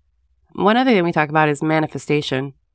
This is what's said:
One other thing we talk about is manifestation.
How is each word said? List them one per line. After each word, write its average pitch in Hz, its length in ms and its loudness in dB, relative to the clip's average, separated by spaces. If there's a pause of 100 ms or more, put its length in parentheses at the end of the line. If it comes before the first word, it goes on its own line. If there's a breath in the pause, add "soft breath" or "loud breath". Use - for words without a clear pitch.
(540)
One 208 220 2
other 262 140 2
thing 190 140 4
we 170 80 -2
talk 151 180 0
about 156 180 2
is 147 140 -2
manifestation. 147 880 -2 (220)